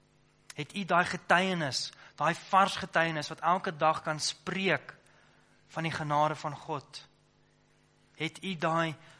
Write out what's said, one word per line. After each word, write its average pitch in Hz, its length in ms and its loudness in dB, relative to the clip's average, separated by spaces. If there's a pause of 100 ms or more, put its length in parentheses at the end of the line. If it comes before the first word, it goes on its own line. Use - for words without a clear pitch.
(540)
Het - 200 -10
u 202 100 -6
daai 175 200 4
getuienis, 175 880 0 (220)
daai 160 200 0
vars 190 420 4
getuienis 165 520 -2
wat 160 120 -12
elke 175 360 0
dag 156 260 2
kan 151 180 -4
spreek 180 760 -2 (720)
van 160 140 -6
die 165 100 -2
genade 151 420 2
van 143 220 -6
God? - 520 -10 (1040)
Het - 300 -8
u 190 120 -6
daai 165 400 0 (240)